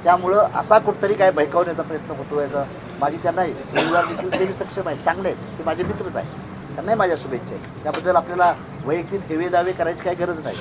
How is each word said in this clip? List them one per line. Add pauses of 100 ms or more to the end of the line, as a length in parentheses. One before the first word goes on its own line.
त्यामुळं
असा
कुठतरी
काय
भयकावण्याचा
प्रयत्न
होतो
याचा (380)
माझी
त्यांना
आहे.
रविवार
देखील
ते
सक्षम
आहेत,
चांगले
आहेत,
ते
माझे
मित्रच
आहेत, (440)
त्यांनाही
माझ्या
शुभेच्छा
आहेत.
त्याबद्दल
आपल्याला (320)
वैयक्तिक
हेवे
दावे
करायची
काही
गरज
नाही.